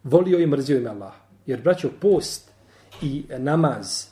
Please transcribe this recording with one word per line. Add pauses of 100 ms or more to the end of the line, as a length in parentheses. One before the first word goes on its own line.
„Volio
i
mrzio
u
ime
Allaha.” (280)
Jer,
braćo, (120)
post (500)
i (120)
namaz